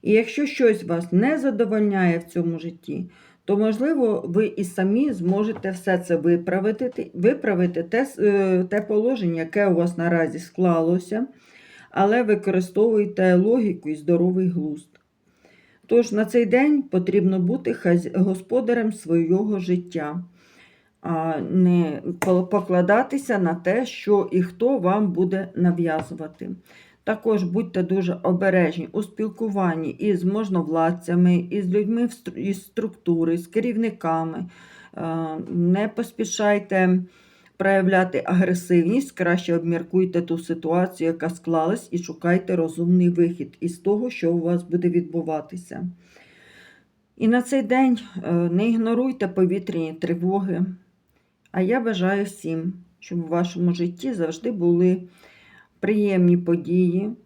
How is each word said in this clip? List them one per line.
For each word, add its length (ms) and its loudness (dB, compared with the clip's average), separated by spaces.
І 100 2
якщо 340 2
щось 380 2
вас 280 -4
не 260 4
задовольняє 800 0
в 40 -6
цьому 360 -4
житті, 520 -10
то, 120 0
можливо, 720 0
ви 180 2
і 180 -4
самі 480 0
зможете 580 -2
все 280 -2
це 180 -2
виправити, 1000 0
виправити 680 0
те 240 -2
с-, 160 -6
е, 420 2
те 160 -2
положення, 600 0
яке 260 0
у 80 4
вас 240 0
наразі 400 0
склалося, 880 0
але 320 2
використовуйте 1120 2
логіку 540 2
і 60 -2
здоровий 540 2
глузд. 400 -6
Тож 260 4
на 120 2
цей 220 2
день 360 4
потрібно 560 2
бути 340 0
хаз-, 460 0
господарем 720 0
свого 680 0
життя, 680 -4
а 380 -2
не 640 2
по-, 220 2
покладатися 960 0
на 160 0
те, 320 -2
що 460 0
і 100 2
хто 360 0
вам 340 0
буде 420 -2
нав'язувати. 960 -2
Також 380 0
будьте 400 -2
дуже 400 0
обережні 680 2
у 100 -4
спілкуванні 880 -4
із 340 -2
можновладцями, 1120 0
із 180 -4
людьми 380 0
в 60 -4
стру-, 240 -14
із 260 -6
структури, 760 -2
з 80 -10
керівниками. 1000 -2
Е, 60 -10
не 400 0
поспішайте 1120 0
проявляти 680 2
агресивність, 840 2
краще 440 0
обміркуйте 640 0
ту 160 -4
ситуацію, 680 -2
яка 240 -2
склалась, 600 -2
і 80 -4
шукайте 580 -2
розумний 520 2
вихід 520 0
із 180 -6
того, 320 -2
що 220 -2
у 80 0
вас 220 -2
буде 260 -2
відбуватися. 1000 -6
І 120 0
на 140 4
цей 200 0
день, 360 2
е, 80 -2
не 360 2
ігноруйте 600 0
повітряні 640 -2
тривоги. 720 -2
А 80 -2
я 200 0
бажаю 440 0
всім, 480 -6
щоб 260 -6
у 20 -12
вашому 480 0
житті 380 -4
завжди 400 -4
були 500 2
приємні 560 2
події 760 0